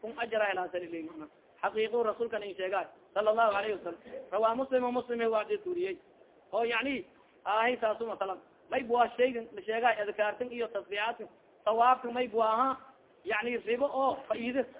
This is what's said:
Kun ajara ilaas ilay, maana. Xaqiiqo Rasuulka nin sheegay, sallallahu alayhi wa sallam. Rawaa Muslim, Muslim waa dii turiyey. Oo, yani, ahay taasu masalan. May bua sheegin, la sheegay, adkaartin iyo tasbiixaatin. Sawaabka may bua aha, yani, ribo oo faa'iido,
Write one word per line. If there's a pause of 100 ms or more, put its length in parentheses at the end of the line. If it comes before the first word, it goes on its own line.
Kun
ajara
ilaas
ilay,
maana. (340)
Xaqiiqo
Rasuulka
nin
sheegay, (280)
sallallahu
alayhi
wa
sallam. (320)
Rawaa
Muslim, (100)
Muslim
waa
dii
turiyey. (540)
Oo,
yani, (400)
ahay
taasu
masalan. (320)
May
bua
sheegin,
la
sheegay,
adkaartin
iyo
tasbiixaatin. (380)
Sawaabka
may
bua
aha, (480)
yani,
ribo
oo (100)
faa'iido, (160)